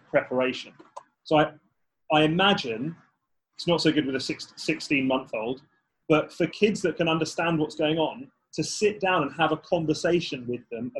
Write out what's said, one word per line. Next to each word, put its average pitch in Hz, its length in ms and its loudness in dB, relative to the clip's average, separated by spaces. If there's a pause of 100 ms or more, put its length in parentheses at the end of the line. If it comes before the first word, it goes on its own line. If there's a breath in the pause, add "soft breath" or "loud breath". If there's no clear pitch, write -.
(100)
preparation. 127 640 -2 (500)
So - 160 2
I, 151 140 4 (600)
I 156 100 6
imagine 160 720 2 (600)
it's - 120 -10
not 170 120 2
so 160 120 4
good 143 140 2
with 135 100 -2
a 127 40 -2
six-, - 360 -10
sixteen-month-old, 131 1040 -2 (460)
but 151 240 4
for 165 160 -2
kids 208 340 0
that 160 140 0
can 170 100 0
understand 160 540 0
what's 151 160 -4
going 156 220 0
on, 135 280 -2 (280)
to 160 100 -2
sit 208 340 -2
down 185 240 0
and 139 120 -4
have 156 180 2
a 156 60 -2
conversation 165 880 -2
with 120 240 -6
them 120 280 -8